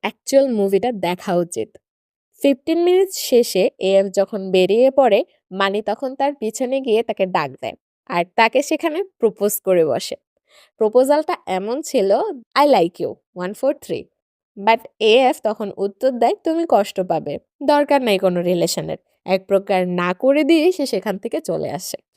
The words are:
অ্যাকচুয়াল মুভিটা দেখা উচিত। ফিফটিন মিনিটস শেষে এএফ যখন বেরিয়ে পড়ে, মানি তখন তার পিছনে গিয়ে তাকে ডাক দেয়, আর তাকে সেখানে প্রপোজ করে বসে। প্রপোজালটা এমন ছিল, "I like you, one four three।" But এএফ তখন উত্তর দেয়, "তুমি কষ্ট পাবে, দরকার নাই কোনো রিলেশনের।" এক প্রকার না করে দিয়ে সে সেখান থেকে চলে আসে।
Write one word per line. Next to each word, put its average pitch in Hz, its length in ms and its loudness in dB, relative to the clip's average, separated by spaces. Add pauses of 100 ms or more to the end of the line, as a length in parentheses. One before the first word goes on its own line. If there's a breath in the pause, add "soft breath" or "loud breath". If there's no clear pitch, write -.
অ্যাকচুয়াল 269 500 0
মুভিটা 196 400 0
দেখা 180 440 -4
উচিত। 170 340 -4 (720)
ফিফটিন 285 420 0
মিনিটস 370 320 2
শেষে 233 480 2 (160)
এএফ 196 260 2
যখন 190 460 -4
বেরিয়ে 196 400 4
পড়ে, 247 280 4 (320)
মানি 196 300 0
তখন 220 340 -6
তার 277 200 -2
পিছনে 247 460 -6
গিয়ে 233 220 0
তাকে 202 220 -4
ডাক 175 260 -4 (100)
দেয়, 117 140 -8 (340)
আর 175 140 -2 (120)
তাকে 233 260 2
সেখানে 311 380 -4 (200)
প্রপোজ 208 320 -2 (100)
করে 180 240 2
বসে। - 300 -4 (640 soft breath)
প্রপোজালটা 269 580 2 (120)
এমন 202 340 -4
ছিল, 202 280 -2 (500)
"I 285 80 6
like 190 320 2
you, 151 120 -6 (240)
one 180 180 -8
four 262 200 -2
three।" - 300 -10 (540)
But 214 220 2 (200)
এএফ 240 440 4
তখন 214 240 -4 (100)
উত্তর 202 340 -2
দেয়, 247 320 0
"তুমি 330 260 -2
কষ্ট 208 320 2
পাবে, 151 320 -4 (300)
দরকার 294 380 2
নাই 214 160 0
কোনো 180 240 0
রিলেশনের।" 170 580 -2 (260)
এক 185 220 0
প্রকার 196 400 0
না 180 260 -2
করে 269 300 2
দিয়ে 320 280 4
সে 302 140 -4
সেখান 202 320 -4
থেকে 233 240 -8
চলে 156 300 -6
আসে। - 260 -10 (200)